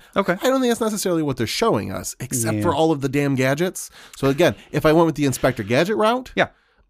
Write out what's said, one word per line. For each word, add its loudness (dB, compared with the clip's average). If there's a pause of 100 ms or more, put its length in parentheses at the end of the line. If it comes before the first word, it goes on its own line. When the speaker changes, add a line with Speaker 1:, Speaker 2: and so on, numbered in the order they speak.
(140)
Speaker 1:
Okay. 0
Speaker 2:
I -2
don't 0
think 0
that's -2
necessarily -2
what -4
they're -2
showing 0
us, -10
except -2
Speaker 1:
Yeah. -2
Speaker 2:
for 2
all 4
of -4
the -2
damn 0
gadgets. -2 (280)
So 0
again, 4 (180)
if 0
I 6
went 6
with 0
the -2
Inspector 0
Gadget 0
route, 0
Speaker 1:
Yeah. 2 (420)